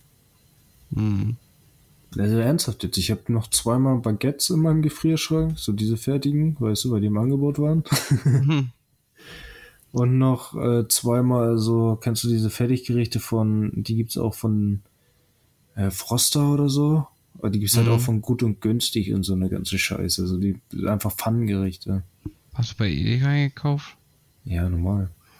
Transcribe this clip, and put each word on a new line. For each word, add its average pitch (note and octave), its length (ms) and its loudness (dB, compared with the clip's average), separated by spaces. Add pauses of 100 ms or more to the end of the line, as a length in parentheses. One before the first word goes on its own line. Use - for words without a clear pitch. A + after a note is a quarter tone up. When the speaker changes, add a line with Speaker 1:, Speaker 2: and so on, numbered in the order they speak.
(920)
Speaker 1:
Hm. G#2 420 -2 (840)
Speaker 2:
Also G#2+ 200 0
ernsthaft A#2+ 460 0
jetzt, F2 140 -4
ich F#2+ 140 0
hab - 180 -4
noch A#2 200 0
zweimal B2+ 500 2
Baguettes A#2 500 -2
in D#3+ 120 2
meinem D#3 200 2
Gefrierschrank, D#3+ 760 0
so - 140 -4
diese G#2+ 240 0
fertigen, C#3+ 600 0
weißt G#2+ 260 0
du, B2+ 60 0
bei G#2+ 80 2
die G#2 80 2
im G#2 100 2
Angebot C#3 420 0
waren. D3+ 300 2
<laughs> - 360 0
Speaker 1:
Mhm. C#3 460 2 (1200)
Speaker 2:
Und B2+ 240 4
noch, C3 380 2
äh, A#2+ 340 2
zweimal A#2+ 680 2
so, A2+ 440 2
kennst A#2 220 -2
du A#2+ 40 0
diese A2 220 2
Fertiggerichte A#2+ 680 0
von, G#2+ 540 0
die A2+ 220 -4
gibt's A2+ 220 -2
auch A#2 180 -2
von, G#2 460 0 (920)
äh, G2 160 0
Froster C#3+ 600 0
oder C#3+ 180 2
so? D3 380 2 (320)
Aber G#2+ 100 -2
die G2+ 100 0
gibt's G#2+ 180 0
halt A#2 100 4
Speaker 1:
Mhm. A#2 60 4
Speaker 2:
auch A#2 80 2
von A2+ 200 0
Gut A#2 220 -2
und G#2 180 -2
Günstig A2 520 0
und G2 100 0
so F#2+ 100 -2
eine F#2 160 0
ganze - 300 -4
Scheiße. F#2 440 -2
Also F2+ 140 -2
die, G2 220 -2 (260)
einfach G#2 280 0
Pfannengerichte. G2 880 -2 (500)
Speaker 1:
Hast - 180 -4
du - 60 -16
bei G#2 140 0
Edeka A2 360 0
eingekauft? C#3+ 680 -2 (480)
Speaker 2:
Ja, F2 260 -2
normal. F2+ 400 -2 (300)